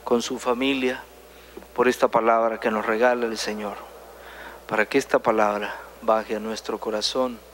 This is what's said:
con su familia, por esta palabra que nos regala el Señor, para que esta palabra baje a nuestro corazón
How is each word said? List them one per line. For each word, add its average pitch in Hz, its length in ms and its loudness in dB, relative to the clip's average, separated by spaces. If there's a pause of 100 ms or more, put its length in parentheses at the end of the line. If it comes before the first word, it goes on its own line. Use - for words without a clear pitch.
con 120 180 2
su 120 180 -6
familia, 127 640 0 (680)
por 123 140 4
esta 127 220 4
palabra 113 500 4
que 120 100 0
nos 107 160 -2
regala 120 400 2
el 110 120 -4
Señor, 104 400 -6 (920)
para 107 200 2
que - 100 2
esta 135 220 2
palabra 104 540 2 (280)
baje 110 340 0
a 107 60 -6
nuestro 110 380 -6
corazón 117 600 -2 (140)